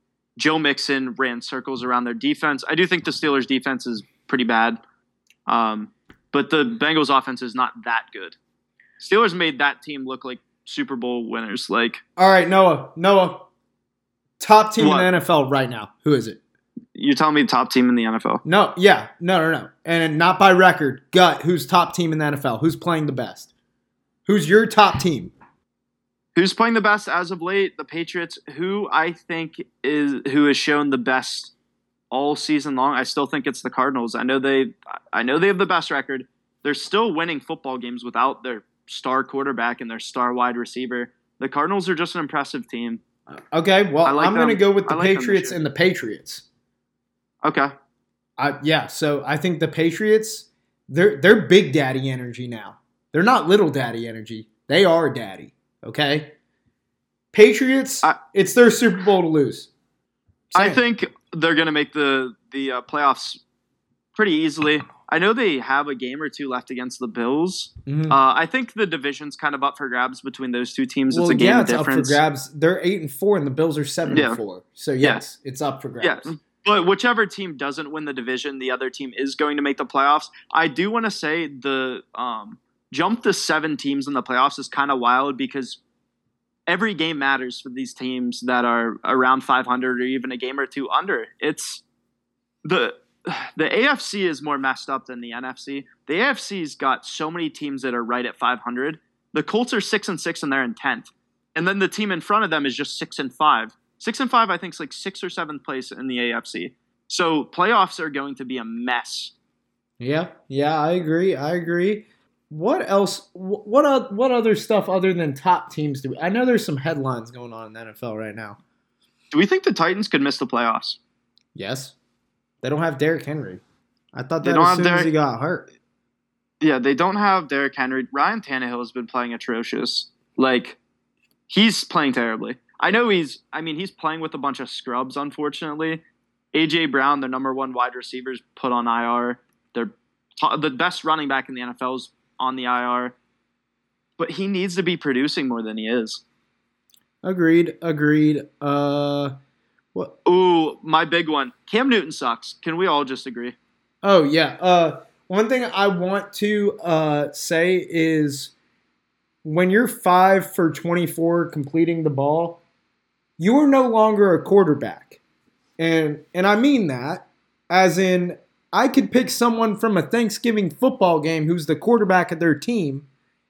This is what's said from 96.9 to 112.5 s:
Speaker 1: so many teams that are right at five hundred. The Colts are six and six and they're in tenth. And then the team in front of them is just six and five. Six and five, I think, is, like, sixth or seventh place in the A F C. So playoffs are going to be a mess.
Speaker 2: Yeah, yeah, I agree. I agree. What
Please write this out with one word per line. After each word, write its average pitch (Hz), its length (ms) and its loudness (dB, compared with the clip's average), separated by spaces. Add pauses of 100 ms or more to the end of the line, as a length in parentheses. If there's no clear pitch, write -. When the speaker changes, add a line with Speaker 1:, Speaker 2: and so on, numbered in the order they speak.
Speaker 1:
so 156 240 -8
many 165 200 -6
teams 139 320 -10
that 131 120 -4
are 120 100 -4
right 120 220 -4
at 107 120 -8
five 120 220 -2
hundred. 127 400 -6 (340)
The 156 100 -2
Colts 240 300 -2
are 214 80 -2
six - 260 -4
and 175 140 -6
six 165 220 -8
and 139 100 -4
they're 135 100 0
in 117 120 -6
tenth. - 340 -6 (460)
And 165 120 -2
then 202 120 -2
the 190 100 0
team 208 220 -4
in 165 100 -6
front 208 240 0
of 175 40 -2
them 151 160 -2
is 123 100 -4
just 143 220 -8
six - 220 -10
and 135 140 -8
five. 120 420 2 (220)
Six - 220 -8
and 262 100 -2
five, 247 200 2
I 175 80 0
think, 175 160 -10
is, - 60 -16
like, 151 120 -10
sixth - 320 -12
or 180 60 -6
seventh 151 340 -10
place 131 280 -8
in 131 160 -10
the 123 240 -2
A 117 60 -2
F 117 80 -8
C. 90 300 -12 (320)
So 160 360 0
playoffs 190 560 0
are 156 100 -6
going 139 260 -8
to 135 100 -12
be 127 120 -8
a 113 80 -8
mess. 120 640 -6 (640)
Speaker 2:
Yeah, 151 300 -4 (200)
yeah, 147 320 -2
I 151 120 0
agree. 175 440 0
I 147 200 -4
agree. 175 500 -2 (440)
What 185 380 -4